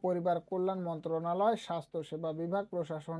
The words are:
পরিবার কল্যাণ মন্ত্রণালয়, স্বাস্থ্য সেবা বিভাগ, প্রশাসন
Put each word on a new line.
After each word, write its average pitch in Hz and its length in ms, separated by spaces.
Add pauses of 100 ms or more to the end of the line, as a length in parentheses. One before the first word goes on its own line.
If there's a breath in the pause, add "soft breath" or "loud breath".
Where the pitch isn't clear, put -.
পরিবার 175 380
কল্যাণ 185 420
মন্ত্রণালয়, 170 720
স্বাস্থ্য 170 480
সেবা 160 300
বিভাগ, 170 320
প্রশাসন 165 540